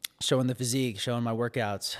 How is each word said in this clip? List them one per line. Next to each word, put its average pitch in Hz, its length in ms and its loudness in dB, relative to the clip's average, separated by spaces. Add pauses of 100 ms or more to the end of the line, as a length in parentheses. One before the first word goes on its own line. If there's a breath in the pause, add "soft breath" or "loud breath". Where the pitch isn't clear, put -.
(200)
showing 131 260 4
the 127 80 0
physique, 123 460 0
showing 120 240 0
my 117 80 0
workouts, 113 680 -2